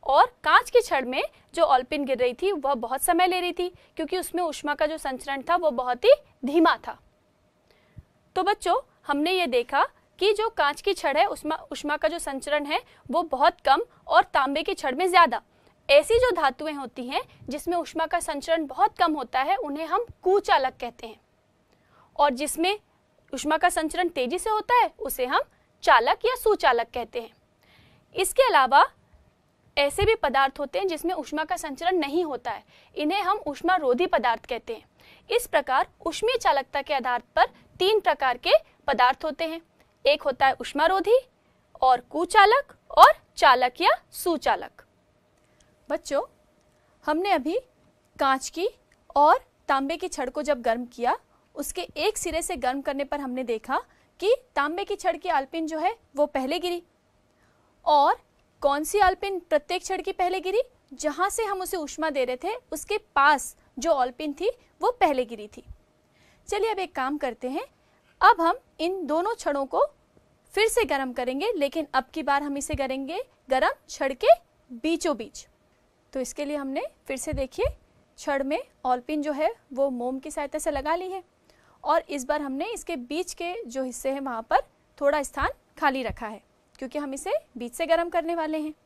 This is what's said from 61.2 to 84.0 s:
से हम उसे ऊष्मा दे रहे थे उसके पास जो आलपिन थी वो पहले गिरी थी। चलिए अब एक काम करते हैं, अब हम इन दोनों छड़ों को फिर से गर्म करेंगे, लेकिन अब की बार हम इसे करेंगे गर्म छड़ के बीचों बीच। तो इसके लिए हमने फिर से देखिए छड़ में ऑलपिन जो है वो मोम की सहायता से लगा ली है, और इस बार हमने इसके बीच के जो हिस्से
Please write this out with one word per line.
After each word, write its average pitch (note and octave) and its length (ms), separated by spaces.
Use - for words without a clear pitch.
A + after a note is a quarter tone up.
से A4 140
हम G4 180
उसे F#4 160
ऊष्मा D#4 320
दे C#4 160
रहे B3+ 140
थे G#4 160
उसके G4+ 260
पास C#4+ 400
जो D#4+ 140
आलपिन C#4 400
थी F#4 160
वो A#4 120
पहले C#4+ 320
गिरी G#3+ 220
थी। - 160
चलिए G#4+ 240
अब F#4+ 80
एक F#4 160
काम C#4 220
करते B3 320
हैं, F4 160
अब G#4+ 200
हम F4 180
इन F4 260
दोनों E4+ 300
छड़ों C#4+ 300
को E4+ 200
फिर G#4+ 140
से A4 180
गर्म C4+ 280
करेंगे, C4 380
लेकिन D4 420
अब B3+ 120
की D#4 180
बार C#4 200
हम C#4 140
इसे - 180
करेंगे C4+ 480
गर्म C#4 240
छड़ C4+ 260
के C5 180
बीचों D#4+ 440
बीच। - 300
तो C4+ 60
इसके B3+ 260
लिए D4 120
हमने C#4 280
फिर C4 100
से D4+ 160
देखिए C#4 320
छड़ C#4 260
में D4+ 180
ऑलपिन B3+ 360
जो D4+ 120
है D#4 200
वो C#4 180
मोम B3+ 280
की D4+ 120
सहायता D4 280
से D#4 120
लगा D4 240
ली F#4 160
है, F#4+ 120
और D4+ 260
इस C#4 160
बार D4+ 160
हमने C#4 260
इसके F#4+ 300
बीच D4 360
के F4 200
जो C4 180
हिस्से B3+ 280